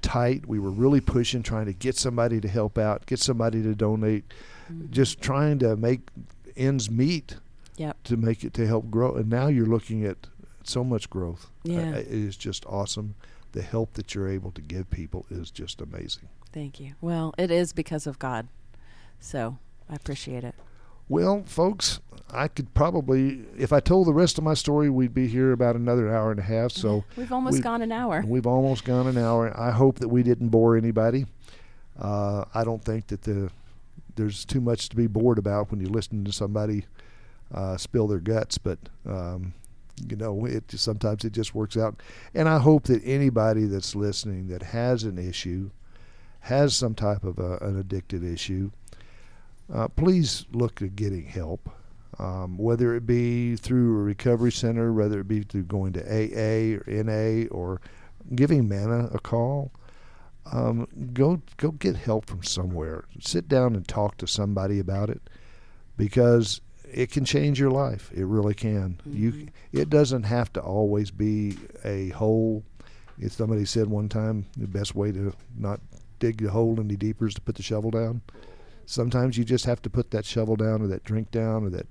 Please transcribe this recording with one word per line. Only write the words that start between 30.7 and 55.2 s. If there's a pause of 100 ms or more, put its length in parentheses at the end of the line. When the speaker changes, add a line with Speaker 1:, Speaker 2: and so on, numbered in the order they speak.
Speaker 1:
anybody. (760)
Uh,
I
don't
think
that
the, (640)
there's
too
much
to
be
bored
about
when
you're
listening
to
somebody, (680)
uh,
spill
their
guts,
but, (260)
um, (560)
you
know,
it,
sometimes
it
just
works
out. (320)
And
I
hope
that
anybody
that's
listening
that
has
an
issue, (720)
has
some
type
of
a,
an
addictive
issue, (1040)
uh,
please
look
at
getting
help, (520)
um,
whether
it
be
through
a
recovery
center,
whether
it